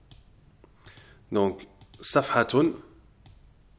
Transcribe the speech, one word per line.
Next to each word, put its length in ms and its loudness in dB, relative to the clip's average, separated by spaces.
Donc, 380 -2
Safhatun, 720 2